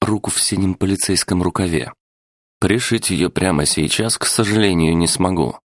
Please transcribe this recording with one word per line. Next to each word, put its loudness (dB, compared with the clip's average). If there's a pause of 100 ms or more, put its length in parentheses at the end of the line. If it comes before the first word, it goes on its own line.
руку -2
в -2
синем 0
полицейском 0
рукаве. -2 (680)
"Пришить 0
её 0
прямо 0
сейчас, -2
к -4
сожалению, 2
не 2
смогу. 0